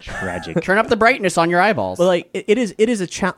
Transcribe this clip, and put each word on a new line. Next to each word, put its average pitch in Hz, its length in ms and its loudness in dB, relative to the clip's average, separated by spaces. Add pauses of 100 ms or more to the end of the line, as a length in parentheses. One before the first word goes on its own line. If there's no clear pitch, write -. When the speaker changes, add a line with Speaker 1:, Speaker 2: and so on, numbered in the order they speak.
Speaker 1:
Tragic. - 640 -8
Speaker 2:
<laughs> - 0 -
Turn 185 160 0
up 226 100 0
the 240 80 2
brightness 220 420 2
on 170 120 2
your 175 100 2
eyeballs. 113 380 0
Speaker 3:
Well, 175 100 2
like, 180 260 0
it, 185 140 -6
it 214 100 4
is, 214 200 -2
it 220 100 2
is 233 120 -2
a 175 60 -4
cha-, - 320 -4